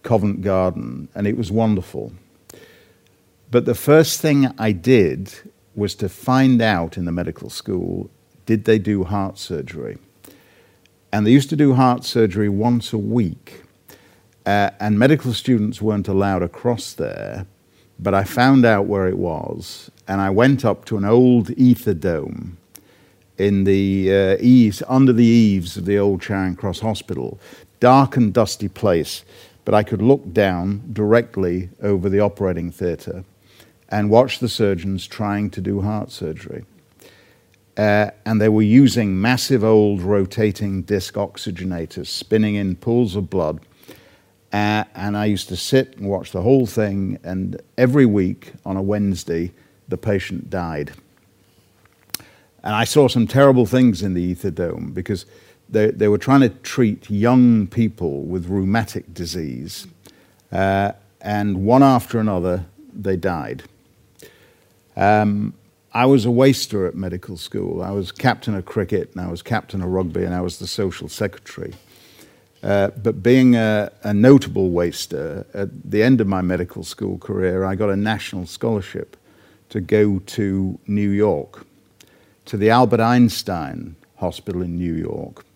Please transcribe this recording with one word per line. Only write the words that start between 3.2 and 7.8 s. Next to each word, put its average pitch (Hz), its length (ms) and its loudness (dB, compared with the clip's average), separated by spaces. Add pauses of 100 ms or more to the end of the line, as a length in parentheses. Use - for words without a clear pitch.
But 120 140 2
the 120 100 0
first 151 460 4
thing 143 360 2
I 110 140 0
did 95 640 2 (420)
was 101 200 -4
to 104 120 -6
find 131 540 2
out 90 360 0
in 90 60 -6
the 85 80 -4
medical 85 380 -6
school, 92 600 -8 (360)